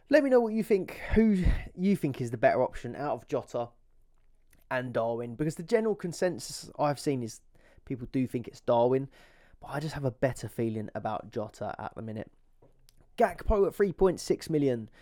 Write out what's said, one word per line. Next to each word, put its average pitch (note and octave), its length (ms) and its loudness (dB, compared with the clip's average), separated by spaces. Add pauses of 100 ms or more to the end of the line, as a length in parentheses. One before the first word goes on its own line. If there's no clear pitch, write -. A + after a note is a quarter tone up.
(100)
Let C#4+ 120 8
me C#4 60 2
know B3+ 120 6
what A3 120 0
you A3 100 0
think, - 380 0 (140)
who G#3+ 240 6 (360)
you F#3+ 220 2
think C#3+ 240 -2
is A#2+ 100 -4
the A#2+ 60 -6
better A2+ 260 4
option - 320 -4
out - 180 -4
of A#2+ 140 -8
Jota A#2+ 440 -4 (1000)
and B2+ 220 -4
Darwin, A#2 420 -2
because D3+ 200 -2
the F3+ 80 -10
general A3 320 0
consensus - 840 -6
I've C#3+ 220 0
seen C3+ 220 -2
is A2 180 -10 (460)
people B2+ 260 -8
do C3 140 2
think A#2+ 200 -6
it's - 140 -18
Darwin, B2+ 480 2 (520)
but - 80 -18
I C#3 120 -6
just D#3 140 -6
have C#3+ 100 -6
a B2+ 60 2
better B2 380 -2
feeling A2 460 -4
about G#2+ 360 -6
Jota G#2+ 480 -8
at - 160 -10
the - 80 -10
minute. A2 280 -10 (840)
Gakpo G3+ 500 2
at D#3+ 80 -2
three G3+ 180 2
point F#3 280 2
six - 300 -2
million, C3 400 0 (120)